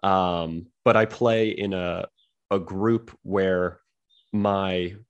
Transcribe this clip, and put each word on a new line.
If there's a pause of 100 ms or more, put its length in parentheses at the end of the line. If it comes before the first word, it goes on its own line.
Um, (160)
but
I
play
in
a, (460)
a
group
where (520)
my (160)